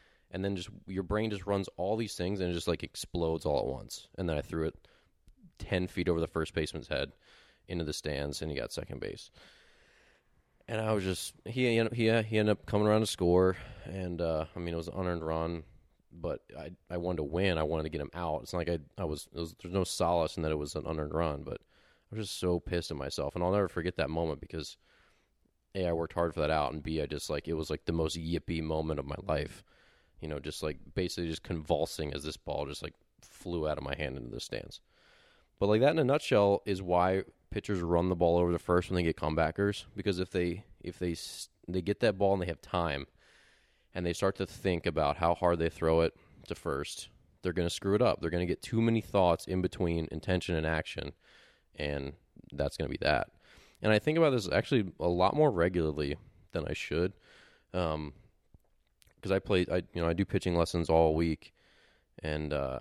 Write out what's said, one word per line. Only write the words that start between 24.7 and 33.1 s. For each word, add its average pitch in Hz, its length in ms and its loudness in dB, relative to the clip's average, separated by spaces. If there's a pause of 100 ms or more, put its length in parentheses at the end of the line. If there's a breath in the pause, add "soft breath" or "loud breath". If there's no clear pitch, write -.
A, 95 120 -2
I 85 60 2
worked 82 200 -2
hard 85 220 0
for 80 60 -4
that 76 100 2
out, 76 220 2
and 76 100 -8
B, 78 180 -2
I 73 60 -2
just, 73 240 -6
like, 73 180 -4
it 82 60 0
was, 78 160 -4
like, 73 160 -6
the 85 60 -2
most 80 260 0
yippee 82 440 -2
moment 78 380 -2
of 67 60 -6
my 71 100 -6 (100)
life. - 380 -4 (560 soft breath)
You 78 80 -8
know, 76 100 -4
just, 73 240 -8
like, 78 160 -4 (160)
basically 90 340 -2
just 80 140 -6
convulsing 78 720 -2
as 73 100 -6
this 76 120 -6
ball 71 300 -6
just, 71 160 -10
like, - 120 -10 (280)